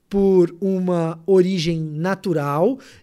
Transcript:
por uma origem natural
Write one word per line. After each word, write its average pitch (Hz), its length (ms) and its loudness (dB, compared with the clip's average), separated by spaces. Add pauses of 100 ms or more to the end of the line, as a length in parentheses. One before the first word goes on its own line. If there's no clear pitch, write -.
por 190 500 2
uma 180 680 -2
origem 180 560 0
natural 160 960 -2 (240)